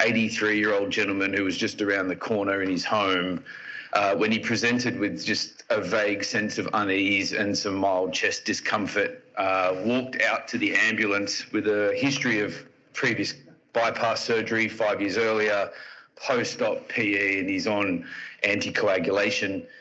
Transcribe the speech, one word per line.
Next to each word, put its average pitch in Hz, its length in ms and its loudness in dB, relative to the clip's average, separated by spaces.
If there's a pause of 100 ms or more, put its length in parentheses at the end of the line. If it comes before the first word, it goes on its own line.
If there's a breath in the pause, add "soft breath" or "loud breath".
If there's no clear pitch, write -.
eighty-three-year-old 107 880 2
gentleman 98 420 0
who 101 120 0
was 90 120 -2
just 107 240 -2
around 98 280 0
the 87 60 -2
corner 98 460 0
in 95 80 0
his 90 140 0
home, 92 600 0 (500 loud breath)
uh, 101 220 2
when 107 160 2
he 110 60 2
presented 117 600 0
with 101 240 -2
just - 480 -4
a 107 100 2
vague 104 420 0
sense 107 340 -2
of 101 160 -2
unease 98 600 2
and 101 240 0
some 98 180 -2
mild 92 380 2
chest - 320 -2
discomfort, 101 800 -2 (140)
uh, 95 380 2 (100)
walked 123 360 0
out - 260 0
to 120 100 -4
the 101 180 0
ambulance 101 760 0
with 104 160 0
a 104 280 2
history 123 460 0
of 98 140 -4 (380)
previous 107 400 -2 (400)
bypass 113 500 0
surgery 113 440 0
five 104 340 0
years 101 160 0
earlier, 107 540 2 (440 loud breath)
post-op 117 720 -2
P 104 260 0
E, 98 240 0
and 92 100 -4
he's 95 180 0
on 101 380 0 (380 loud breath)
anticoagulation. 98 1200 0 (160 loud breath)